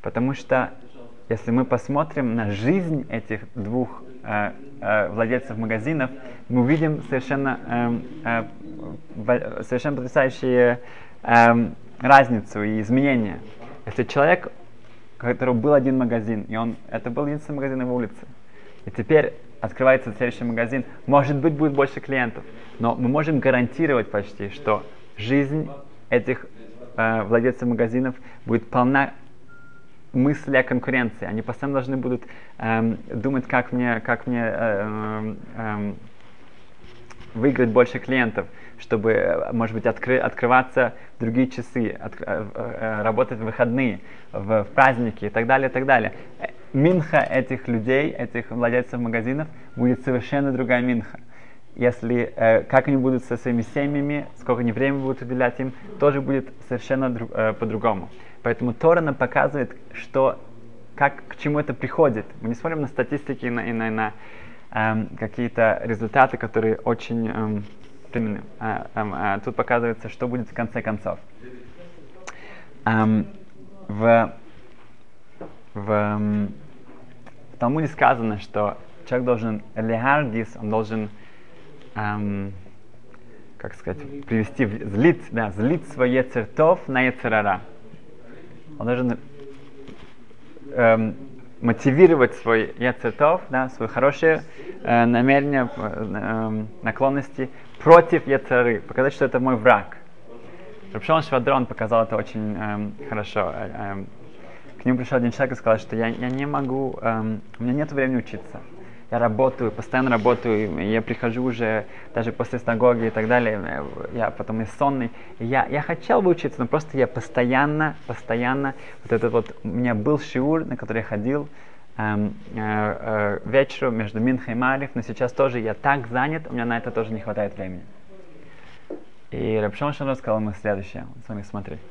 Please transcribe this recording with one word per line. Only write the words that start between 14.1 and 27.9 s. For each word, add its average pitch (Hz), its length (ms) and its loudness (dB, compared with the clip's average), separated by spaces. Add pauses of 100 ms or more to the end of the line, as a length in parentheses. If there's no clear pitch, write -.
у - 40 -12
которого 123 320 2
был 123 200 4
один 131 240 6
магазин, 113 520 0
и 110 80 -4
он, 113 180 -2 (140)
это 113 200 -4
был 143 180 -2
единственный 147 280 -6
магазин 135 220 -2
на 127 60 -2
его 123 120 -2
улице, 117 320 -4 (580)
и 104 60 -8
теперь 151 420 4 (280)
открывается 131 560 4
следующий 123 260 -2
магазин, 117 400 0 (240)
может 143 300 6
быть, 151 160 2
будет 147 180 2
больше 135 300 2
клиентов, 127 420 -2 (360)
но 117 160 2
мы 123 120 0
можем 147 320 2
гарантировать 127 720 2
почти, 101 380 -4
что 104 340 0 (320)
жизнь 139 540 0 (400)
этих, 123 360 0 (520)
э, 113 260 2
владельцев 117 440 2
магазинов 120 480 0 (300)